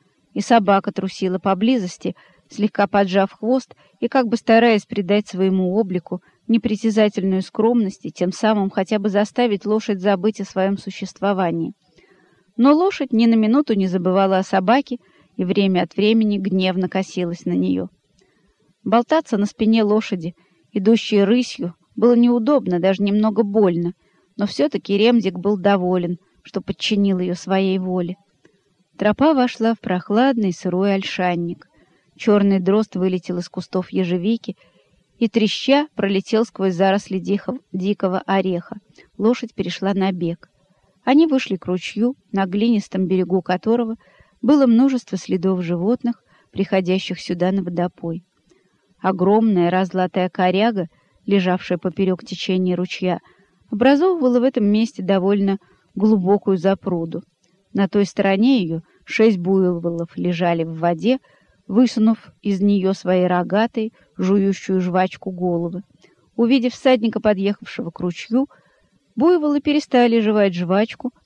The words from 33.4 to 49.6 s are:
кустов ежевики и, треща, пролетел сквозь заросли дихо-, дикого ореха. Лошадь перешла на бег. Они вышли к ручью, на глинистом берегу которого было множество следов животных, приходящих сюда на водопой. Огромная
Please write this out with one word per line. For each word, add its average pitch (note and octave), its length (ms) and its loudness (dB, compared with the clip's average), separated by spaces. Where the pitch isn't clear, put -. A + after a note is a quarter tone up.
кустов - 420 -8
ежевики F#3 680 -4
и, A#3 100 0
треща, B3+ 680 0
пролетел G#3 500 -2
сквозь F#3+ 300 -4
заросли F#3+ 420 0
дихо-, G3 400 -4
дикого F#3+ 560 -4
ореха. F#3+ 500 -2
Лошадь A3+ 380 -2
перешла F#3+ 400 -4
на G3 160 -2
бег. E3+ 400 -6
Они D4 220 4
вышли C4 300 -2
к E3+ 100 -10
ручью, G3+ 480 -4
на G3 140 0
глинистом G3+ 640 0
берегу F#3 340 0
которого A3 540 -2
было C#4 280 4
множество A#3+ 500 2
следов F#3 460 -2
животных, F#3 600 -4
приходящих F#3 680 -2
сюда F3+ 320 -4
на G3 120 -2
водопой. F3 600 -6
Огромная F#3+ 720 2